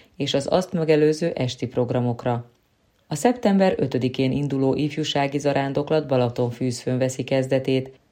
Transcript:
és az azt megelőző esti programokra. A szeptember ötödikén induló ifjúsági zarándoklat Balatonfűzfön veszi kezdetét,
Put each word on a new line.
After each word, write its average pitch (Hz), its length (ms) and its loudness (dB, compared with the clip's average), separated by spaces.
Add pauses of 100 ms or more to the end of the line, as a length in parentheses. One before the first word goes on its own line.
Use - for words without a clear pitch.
(160)
és 139 180 -4
az - 160 0
azt 180 220 0
megelőző 156 580 2
esti 123 360 -4
programokra. 120 840 -2 (560)
A - 80 -8
szeptember 196 600 2
ötödikén 131 560 0
induló 135 420 0
ifjúsági 147 640 -2
zarándoklat 143 680 0
Balatonfűzfön 123 920 0
veszi 127 260 -2
kezdetét, 131 680 0 (200)